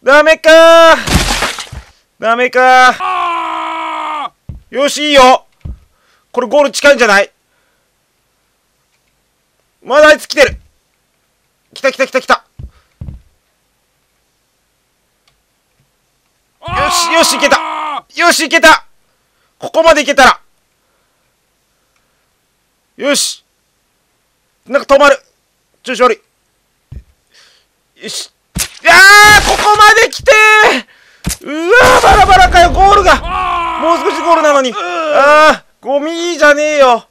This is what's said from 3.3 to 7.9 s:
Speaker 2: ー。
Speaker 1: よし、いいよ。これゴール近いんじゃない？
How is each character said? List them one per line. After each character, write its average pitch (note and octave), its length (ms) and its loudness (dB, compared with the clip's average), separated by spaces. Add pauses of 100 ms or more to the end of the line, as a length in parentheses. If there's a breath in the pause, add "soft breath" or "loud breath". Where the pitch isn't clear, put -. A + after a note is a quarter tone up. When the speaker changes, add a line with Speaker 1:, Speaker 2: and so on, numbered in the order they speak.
Speaker 2:
ー。 A3+ 40 -18
Speaker 1:
よ C#4 140 -2
し、 D4 200 -6
い - 20 -2
い - 20 0
よ。 B3+ 320 4 (880)
こ A#3+ 100 -6
れ A3+ 60 -8
ゴ D4 140 0
ー - 40 2
ル B3+ 60 -6
近 C#4+ 220 -6
い - 20 -2
ん - 20 -8
じ A#3 60 -2
ゃ A3+ 40 -2
な G3+ 140 0
い？ - 100 -8 (2500)